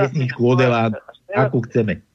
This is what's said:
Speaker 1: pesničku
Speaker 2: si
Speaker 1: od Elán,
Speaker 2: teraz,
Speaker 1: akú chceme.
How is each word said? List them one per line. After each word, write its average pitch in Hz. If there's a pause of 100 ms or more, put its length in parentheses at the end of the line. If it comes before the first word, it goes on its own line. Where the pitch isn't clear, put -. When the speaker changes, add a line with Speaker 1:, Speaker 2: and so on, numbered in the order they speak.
Speaker 1:
pesničku 131
Speaker 2:
si 120
Speaker 1:
od 127
Elán, 117
Speaker 2:
teraz, - (240)
Speaker 1:
akú 127
chceme. 110 (220)